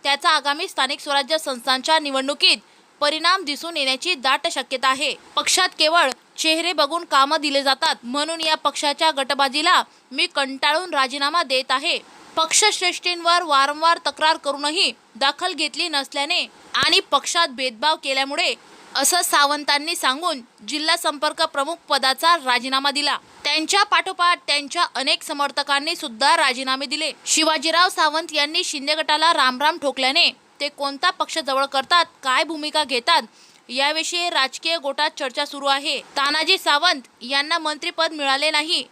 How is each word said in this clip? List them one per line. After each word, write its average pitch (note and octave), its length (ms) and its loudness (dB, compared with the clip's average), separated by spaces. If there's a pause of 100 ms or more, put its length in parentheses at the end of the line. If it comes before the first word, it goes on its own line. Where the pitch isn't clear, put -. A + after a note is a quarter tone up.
त्याचा C#4 260 2
आगामी D4 380 0
स्थानिक C#4+ 320 -2
स्वराज्य C#4+ 380 0
संस्थांच्या C4+ 640 0
निवडणुकीत C#4+ 580 0 (420)
परिणाम D#4+ 440 0
दिसून D#4 340 -8
येण्याची C4+ 380 -2
दाट C#4 360 0
शक्यता C4 360 -2
आहे. C4 280 0 (200)
पक्षात F4+ 340 2 (100)
केवळ D#4 320 4 (260)
चेहरे E4 360 0
बघून D#4 320 0
कामं C#4+ 360 2
दिले C#4 220 0
जातात, C#4 400 0
म्हणून D4 380 -4
या D#4 140 2
पक्षाच्या D4+ 640 0
गटबाजीला C#4 680 2 (280)
मी D#4+ 160 -2
कंटाळून D4+ 680 0
राजीनामा C#4+ 500 0
देत C4 280 -2
आहे. C#4 280 -2 (360)
पक्षश्रेष्ठींवर E4+ 1080 0
वारंवार D4+ 540 2
तक्रार D#4 400 0
करूनही D4 540 -2 (240)
दखल C#4+ 380 -2
घेतली D#4 360 -4
नसल्याने C#4+ 520 -4 (340)
आणि D#4 240 4
पक्षात E4+ 480 0
भेदभाव C4 560 -2
केल्यामुळे C#4 500 -2 (420)
असं C#4 260 2
सावंतांनी D4 720 2
सांगून D4+ 460 -2 (260)
जिल्हा D4+ 300 -2
संपर्क D4+ 440 -4
प्रमुख D4 340 -2 (140)
पदाचा C4+ 460 2
राजीनामा C4 560 0
दिला. C#4 260 -2 (260)
त्यांच्या D#4 400 2
पाठोपाठ F4 640 2
त्यांच्या D4 380 0 (100)
अनेक C#4+ 280 -2
समर्थकांनी C#4+ 720 -2
सुद्धा C#4+ 420 2
राजीनामे C4 480 0
दिले. D4 260 -4 (140)
शिवाजीराव D#4+ 640 2
सावंत E4 440 0
यांनी D4+ 300 0
शिंदे D4 320 -4
गटाला D#4 380 2
रामराम C#4+ 440 2
ठोकल्याने C#4 540 2 (280)
ते C#4+ 100 -4
कोणता C#4+ 400 -2
पक्ष D#4+ 280 -4
जवळ C4+ 280 0
करतात, C#4 400 2 (180)
काय C4+ 200 2
भूमिका D4+ 400 -2
घेतात, C4+ 380 0 (480)
याविषयी D#4 600 -2
राजकीय D#4+ 480 -2
गोटात C#4+ 320 -2 (100)
चर्चा C#4+ 260 -4
सुरू C#4+ 200 -10
आहे. C#4 340 0
तानाजी D4+ 580 0
सावंत D#4 440 2 (200)
यांना C#4+ 360 -2
मंत्रिपद D#4+ 540 -2
मिळाले C#4+ 400 0
नाही. D#4 400 0